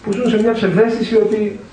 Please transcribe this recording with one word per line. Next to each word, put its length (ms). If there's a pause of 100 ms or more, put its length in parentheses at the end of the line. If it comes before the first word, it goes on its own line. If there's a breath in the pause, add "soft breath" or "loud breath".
που 100
ζουν 160
σε 120
μια 100
ψευδαίσθηση 640
ότι 440 (140)